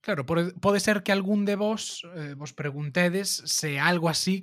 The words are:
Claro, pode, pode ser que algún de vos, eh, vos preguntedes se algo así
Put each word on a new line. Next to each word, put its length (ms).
Claro, 240
pode, 320
pode 240
ser 220
que 100
algún 320
de 120
vos, 600
eh, 160
vos 240
preguntedes 880
se 340
algo 300
así 340